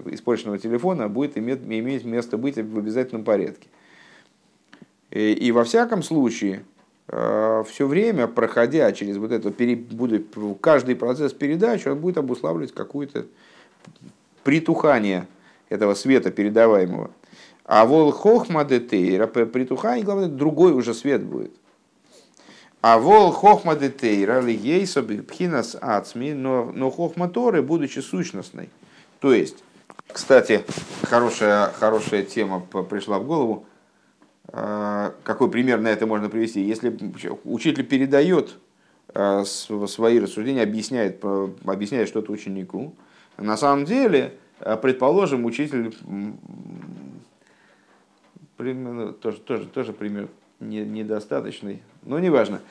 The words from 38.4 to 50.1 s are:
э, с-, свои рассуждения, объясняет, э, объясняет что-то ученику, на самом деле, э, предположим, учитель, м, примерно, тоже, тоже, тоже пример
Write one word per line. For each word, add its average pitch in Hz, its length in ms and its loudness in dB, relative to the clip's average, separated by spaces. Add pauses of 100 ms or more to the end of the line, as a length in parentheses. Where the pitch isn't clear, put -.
э, 101 320 0
с-, 101 420 -6
свои 113 320 2
рассуждения, 110 440 -2
объясняет, 107 580 -2
э, 98 280 -2 (160)
объясняет 101 420 -2
что-то 107 240 -6
ученику, 98 640 -10 (420)
на 107 200 -2
самом 143 280 2
деле, 208 480 2 (260)
э, 107 160 -2
предположим, 131 680 2
учитель, 117 500 -4 (120)
м, 101 320 -10 (2250)
примерно, 120 560 -8
тоже, 107 240 -8
тоже, - 300 -8
тоже 113 260 -8
пример 101 360 -8 (320)